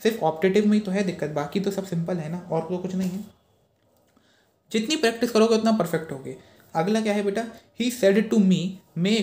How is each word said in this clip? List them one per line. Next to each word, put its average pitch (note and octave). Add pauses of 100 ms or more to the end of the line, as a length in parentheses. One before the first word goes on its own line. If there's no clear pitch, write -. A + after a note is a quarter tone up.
सिर्फ A3
operative F#3+
में G#3
ही G#3+
तो F#3+
है G3+
दिक्कत, E3+
बाकी D3+
तो G3
सब F#3+
simple E3+
है D#3
ना, F3
और D#3+
तो F3+
कुछ F#3
नहीं F#3
है। G3 (1500)
जितनी A3
practice A#3
करोगे A3
उतना A3
perfect E3
होगे। C3 (380)
अगला G#3+
क्या G#3+
है G#3
बेटा? G3+ (360)
He A#3+
said G3 (120)
to A3+
me, F#3 (400)
"May G#3